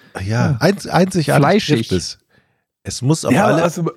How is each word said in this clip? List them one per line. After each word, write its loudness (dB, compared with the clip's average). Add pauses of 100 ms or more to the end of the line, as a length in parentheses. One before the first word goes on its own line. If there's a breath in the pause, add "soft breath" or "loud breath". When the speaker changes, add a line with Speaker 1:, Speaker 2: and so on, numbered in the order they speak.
(160)
Speaker 1:
Ja, -10
Speaker 2:
Ja. -2
Speaker 1:
einz-, 0
einzigartig 0
Speaker 2:
Fleischig. 2
Speaker 1:
trifft -4
es. -4 (640)
Es -10
muss 0
auf 2
Speaker 3:
Ja, 4
Speaker 1:
alle 2
Speaker 3:
also -2